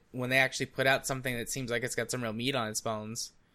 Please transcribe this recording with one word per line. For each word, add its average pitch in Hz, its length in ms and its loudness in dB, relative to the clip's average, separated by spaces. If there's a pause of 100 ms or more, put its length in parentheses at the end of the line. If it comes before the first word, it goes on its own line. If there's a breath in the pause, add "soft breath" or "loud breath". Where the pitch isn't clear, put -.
(120)
when 127 180 -4
they 131 80 6
actually 131 280 2
put 131 200 0
out 135 200 6
something 127 300 -2
that 117 140 -4
seems 127 200 -4
like 117 120 0
it's 123 120 -4
got 117 160 -2
some 123 120 -2
real 113 100 -2
meat 120 220 0
on 120 140 0
its 107 120 -4
bones, 110 520 -6 (220)